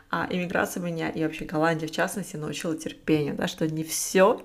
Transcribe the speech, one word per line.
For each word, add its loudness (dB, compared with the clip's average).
А -2
иммиграция -2
меня, -4
и -4
вообще -2
Голландия, 2
в -8
частности, -2
научила -4
терпению, 0
да, -2
что -2
не -2
всё 4